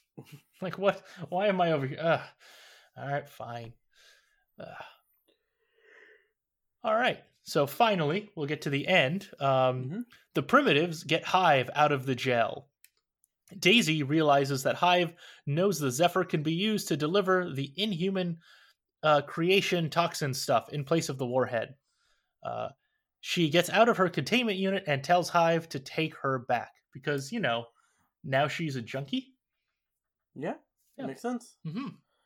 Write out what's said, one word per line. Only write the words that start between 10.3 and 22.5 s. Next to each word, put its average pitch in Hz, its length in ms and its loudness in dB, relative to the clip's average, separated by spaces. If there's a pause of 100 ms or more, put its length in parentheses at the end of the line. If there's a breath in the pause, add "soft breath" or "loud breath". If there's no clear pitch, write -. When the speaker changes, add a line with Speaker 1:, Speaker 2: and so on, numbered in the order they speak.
Speaker 1:
the 156 80 0
primitives 170 640 2
get 160 200 0
Hive 156 500 4
out 147 180 4
of 131 140 -2
the 135 80 0
gel. 120 540 -2 (920)
Daisy 160 440 4
realizes 143 640 2
that 120 120 0
Hive 175 380 2 (320 loud breath)
knows 165 320 0
the 143 120 0
Zephyr 170 340 2
can 165 180 -2
be 156 120 -2
used 208 340 -2
to 170 80 0
deliver 180 560 0
the 139 240 -6
inhuman, 185 640 -2 (640 soft breath)
uh, 151 180 6
creation 170 680 0
toxin 160 460 -2
stuff 123 380 0
in 147 120 -6
place 160 240 0
of 135 100 -6
the 131 80 -4
warhead. 120 480 -2 (680)
Uh, 117 280 -8 (500)